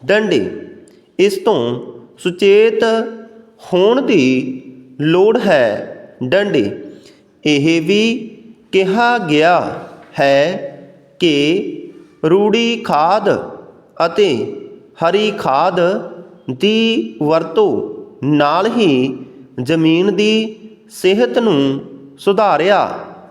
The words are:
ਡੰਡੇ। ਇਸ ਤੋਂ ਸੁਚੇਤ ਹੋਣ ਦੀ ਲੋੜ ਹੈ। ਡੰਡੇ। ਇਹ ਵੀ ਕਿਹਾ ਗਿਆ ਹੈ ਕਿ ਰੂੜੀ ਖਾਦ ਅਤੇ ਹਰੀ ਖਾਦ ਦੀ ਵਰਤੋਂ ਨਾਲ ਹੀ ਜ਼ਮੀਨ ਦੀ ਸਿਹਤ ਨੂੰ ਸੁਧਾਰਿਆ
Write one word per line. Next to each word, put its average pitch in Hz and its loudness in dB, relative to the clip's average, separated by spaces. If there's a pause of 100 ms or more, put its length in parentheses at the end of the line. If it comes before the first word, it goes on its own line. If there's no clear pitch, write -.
ਡੰਡੇ। 185 2 (800)
ਇਸ 196 2
ਤੋਂ 196 0 (580)
ਸੁਚੇਤ 202 2 (880)
ਹੋਣ 214 4
ਦੀ 185 2 (760)
ਲੋੜ 185 4
ਹੈ। 143 0
ਡੰਡੇ। 165 0 (840)
ਇਹ 151 2
ਵੀ 214 0 (540)
ਕਿਹਾ 208 0
ਗਿਆ 151 0 (420)
ਹੈ 139 4 (800)
ਕਿ 165 2 (960)
ਰੂੜੀ 214 2
ਖਾਦ 185 0 (760)
ਅਤੇ 196 0 (760)
ਹਰੀ 202 2
ਖਾਦ 170 0 (720)
ਦੀ 220 -2
ਵਰਤੋਂ 165 2 (540)
ਨਾਲ 151 2
ਹੀ 143 0 (440)
ਜ਼ਮੀਨ 165 2
ਦੀ 220 0 (340)
ਸਿਹਤ 208 0
ਨੂੰ 139 0 (380)
ਸੁਧਾਰਿਆ 190 2 (320)